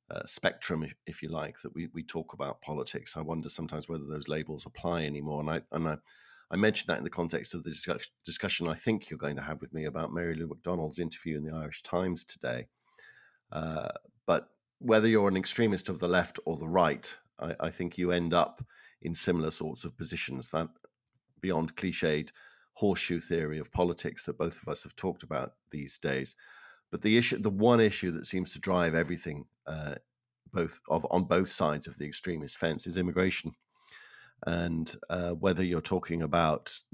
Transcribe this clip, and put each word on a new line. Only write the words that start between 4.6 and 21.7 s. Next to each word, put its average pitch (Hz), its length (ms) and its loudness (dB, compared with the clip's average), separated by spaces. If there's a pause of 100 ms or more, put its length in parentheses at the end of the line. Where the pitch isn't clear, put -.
apply 85 400 -2
anymore. 73 360 -4
And 76 100 -2
I, 80 120 0 (100)
and 80 160 0
I, 78 80 -2 (540)
I 82 60 -2
mentioned 107 320 2
that 82 100 2
in 67 60 -6
the 85 60 -4
context 82 440 -2
of 78 100 -6
the 85 60 -8
discuss-, - 400 -6 (140)
discussion 85 440 -2
I 80 60 0
think - 360 -2
you're 78 80 -10
going 73 180 -4
to 65 60 -8
have 76 180 -6
with - 120 -14
me 78 140 -4
about 80 260 -4
Mary 85 220 -2
Lou 80 120 -6
McDonald's 80 540 -4
interview 80 360 -4
in 76 80 -4
the 78 120 -6
Irish 76 260 -8
Times 90 400 0
today. - 460 -6 (840)
Uh, 80 380 -4 (380)
but - 220 4 (300)
whether 110 300 8
you're 104 200 8
an 95 80 4
extremist 98 520 2
of 87 120 -4
the 90 80 2
left 87 360 2
or 80 120 -2
the 78 120 -6
right, 82 500 4 (220)
I, 82 200 -4
I 85 100 0
think 87 260 -6
you 87 160 2
end 85 220 2
up - 280 4 (380)
in 85 140 -4
similar 82 360 2
sorts 78 340 -8
of - 120 -10
positions, 67 540 -6
that 82 180 -2 (720)
beyond 82 360 0